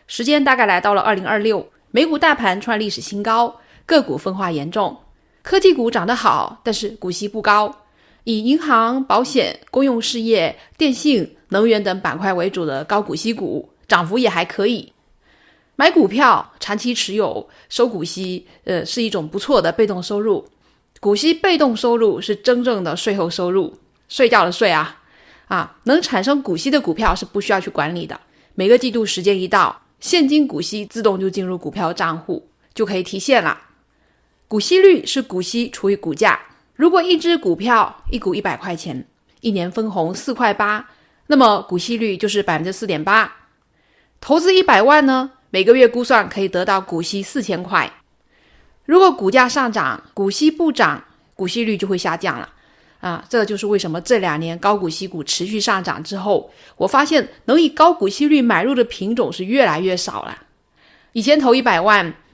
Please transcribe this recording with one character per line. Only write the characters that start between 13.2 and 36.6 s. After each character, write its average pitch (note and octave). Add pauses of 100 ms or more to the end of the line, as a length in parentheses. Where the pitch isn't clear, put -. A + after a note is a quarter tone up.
股， D3+ (200)
涨 F3+
幅 G3
也 A#3+
还 E3+
可 G3+
以。 A3+ (840)
买 C#4+
股 D#4+
票， A3
长 G3+
期 A#3+
持 G3+
有， G3+ (180)
收 B3
股 G3
息， F3+ (200)
呃， F3+
是 -
一 A3+
种 F3+
不 F#3+
错 B3+
的 E3+
被 G#3+
动 F3+
收 G3+
入。 G#3+ (520)
股 G3+
息 D4+
被 E4+
动 C4
收 A#3
入 G#3
是 G#3+
真 B3
正 A3+
的 D#3+
税 G3
后 F#3
收 F3+
入， F#3 (280)
睡 B3
觉 G#3
的 F3+
睡 G3+
啊。 D#3 (480)
啊， -
能 C#4
产 G3+
生 C4+
股 F#3
息 F3
的 C#4
股 F3+
票 E3+
是 F#3+
不 G3+
需 G3+
要 G3
去 F3+
管 D#3
理 E3+
的， - (340)
每 F#3+
个 A#3+
季 B3+
度 A3+
时 F#3+
间 G3
一 F#3
到， F3+ (180)
现 E4+
金 D4
股 D3+
息 G#3
自 A3+
动 G3
就 F#3+
进 F#3+
入 F#3
股 E3
票 F3
账 E3
户， - (280)
就 A3
可 G3
以 F#3
提 F3+
现 A3
了。 D3+ (880)
股 G#3+
息 F4+
率 F#4+
是 -
股 F#3
息 A#3
除 -
以 G3+
股 E3
价， F3 (360)